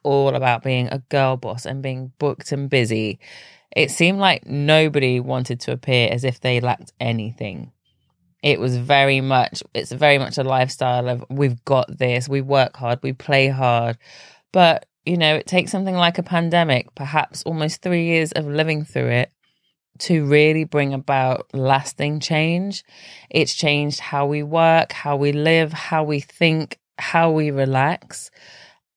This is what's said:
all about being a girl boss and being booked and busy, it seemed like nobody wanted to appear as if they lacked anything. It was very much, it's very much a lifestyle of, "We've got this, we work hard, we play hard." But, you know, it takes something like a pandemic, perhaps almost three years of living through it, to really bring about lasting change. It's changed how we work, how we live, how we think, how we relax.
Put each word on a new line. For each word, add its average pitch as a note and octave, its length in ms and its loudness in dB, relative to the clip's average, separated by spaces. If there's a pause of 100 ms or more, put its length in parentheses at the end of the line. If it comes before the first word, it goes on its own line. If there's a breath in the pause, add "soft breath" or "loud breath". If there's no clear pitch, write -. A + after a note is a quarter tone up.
all C#3 320 2
about B2 260 0
being B2+ 280 -2
a C#3 100 -6 (100)
girl C3 280 0
boss A#2+ 280 -10
and C3+ 160 -8
being C3 380 -8
booked - 320 -4
and C#3 180 -4
busy, A2 480 0 (580 loud breath)
it - 140 2
seemed F#3 300 2
like F#3+ 260 2
nobody C#3+ 720 2
wanted B2+ 420 -4
to - 100 -6
appear B2 400 2
as B2 120 -2
if B2+ 160 -4
they B2 200 0
lacked A#2 400 -4
anything. A2+ 720 -6 (720)
It C#3+ 160 2
was B2 200 -2
very C#3 420 2
much, C3 420 0 (120)
it's - 180 -6
very C#3+ 260 4
much - 200 -4
a C3+ 80 -2
lifestyle B2+ 640 -2
of, B2 200 -6
"We've C3+ 360 0
got C3+ 320 0
this, B2+ 320 -2
we C#3 100 -2
work C3+ 380 0
hard, B2+ 260 -4
we C3+ 80 -4
play C3+ 380 2
hard." A#2+ 480 0 (560 loud breath)
But, F3 320 4 (200)
you F3 120 0
know, D#3 180 2
it - 100 -4
takes F#3 260 -2
something F#3+ 220 -4
like F3 240 0
a F3 60 -2
pandemic, E3+ 720 0
perhaps C#3+ 480 -4
almost D#3 380 -4
three F3 240 0
years D#3+ 260 0
of D#3 160 -4
living D3+ 380 -2
through C3 240 -4
it, A#2+ 240 0 (640)
to D#3 280 0
really D3+ 380 4
bring C#3+ 300 0
about C3 600 -2
lasting C#3 680 -2
change. E3+ 640 -2 (440 loud breath)
It's - 240 0
changed D3 460 0
how C#3+ 260 -4
we D3 160 -2
work, E3 520 2
how C#3+ 240 -4
we C#3+ 160 2
live, D#3+ 400 2
how D#3 320 -2
we D3 160 -2
think, D#3+ 580 -2 (180)
how E3 340 2
we D#3 200 0
relax. C3+ 800 -2 (640 loud breath)